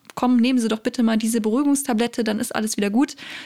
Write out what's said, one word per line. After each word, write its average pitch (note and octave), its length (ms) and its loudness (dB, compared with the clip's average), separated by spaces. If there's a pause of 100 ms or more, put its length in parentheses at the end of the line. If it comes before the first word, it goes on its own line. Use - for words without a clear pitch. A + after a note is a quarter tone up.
(140)
komm, B3+ 220 2
nehmen B3 220 4
Sie A3+ 100 0
doch A3 120 -2
bitte B3 220 -2
mal A3 140 4
diese A3 240 0
Beruhigungstablette, A#3+ 840 0
dann A3 160 -2
ist - 140 -6
alles G#3+ 220 -4
wieder G3+ 140 0
gut“, B3 260 0 (300)